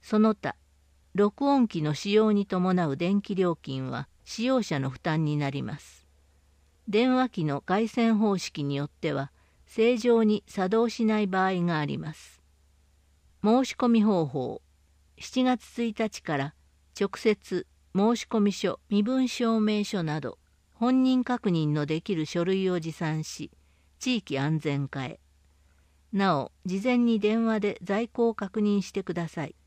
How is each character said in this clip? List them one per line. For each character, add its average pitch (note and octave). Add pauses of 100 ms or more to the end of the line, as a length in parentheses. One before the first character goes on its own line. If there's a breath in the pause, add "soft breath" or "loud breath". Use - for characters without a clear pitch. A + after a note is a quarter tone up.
そ -
の G#3+
他、 - (600)
録 G#3
音 C#4
機 E3+
の D3+
使 G3+
用 G#3+
に G3+
伴 F3+
う C#3
電 F#3+
気 G3+
料 F3+
金 C3
は B2+ (160)
使 -
用 C4
者 D3+
の C3
負 B2+
担 D#3+
に D3
な D3
り C3+
ま B2
す。 - (800)
電 A#3
話 B3+
機 F3
の C#3+
回 G#3
線 A3+
方 G3+
式 -
に C#3+
よ C#3+
っ -
て -
は、 C#3 (320)
正 A#3
常 A3+
に G#3+
作 F#3
動 A3+
し A3+
な G#3+
い G#3
場 F#3+
合 F#3+
が E3+
あ D3+
り C#3+
ま D#3
す。 - (1000)
申 A#3+
し -
込 B3
み A3+
方 G3
法、 C3 (580)
七 -
月 B3
一 A3+
日 A3
か D#3
ら C#3 (420)
直 G3+
接 - (260)
申 G#3+
し -
込 A3+
み G3+
書、 -
身 G#3
分 B3+
証 A3+
明 G#3+
書 F#3+
な D3+
ど、 - (360)
本 B3+
人 C4
確 A#3+
認 D#3+
の D3
で D#3
き G#3
る D#3
書 E3+
類 F#3+
を F3+
持 D#3+
参 D#3
し、 - (480)
地 B3+
域 D3+
安 D3
全 C#3+
課 C3+
へ。 - (880)
な F#3+
お、 B2 (140)
事 F#3+
前 B3
に A#3
電 A3+
話 A3
で G#3
在 G3+
庫 A#3
を A3
確 G3+
認 G#3
し -
て G3
く F3+
だ E3
さ D3+
い。 - (120)